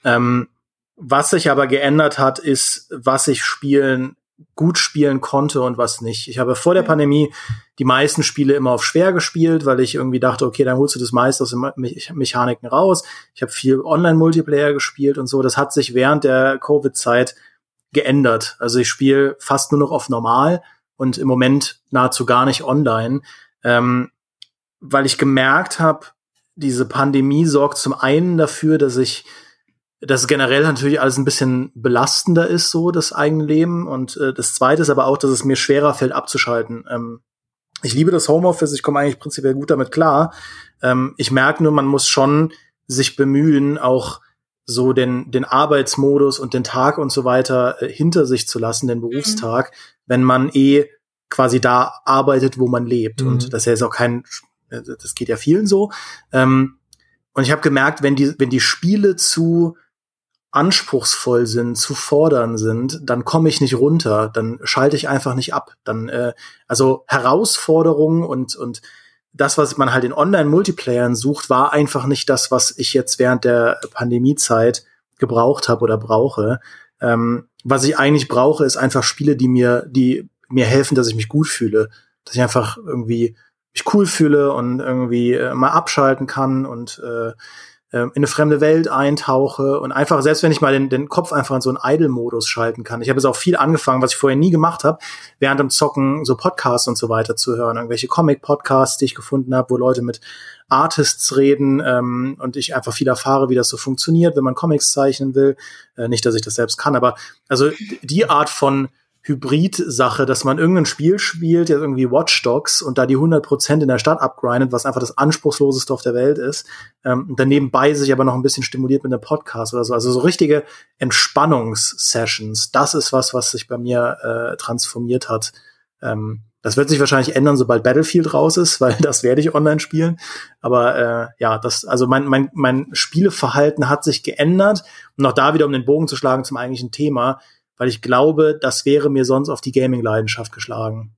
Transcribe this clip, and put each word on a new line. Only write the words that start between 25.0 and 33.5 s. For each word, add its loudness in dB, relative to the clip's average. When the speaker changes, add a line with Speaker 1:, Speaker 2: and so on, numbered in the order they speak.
Speaker 1:
ich -2
gemerkt 0
hab, -2
diese -2
Pandemie 0
sorgt 0
zum -4
einen 0
dafür, 0
dass 0
ich, -2
dass 0
generell 2
natürlich 0
alles 0
ein 0
bisschen 0
belastender 0
ist, 0
so 0
das -2
eigene -2
Leben. 0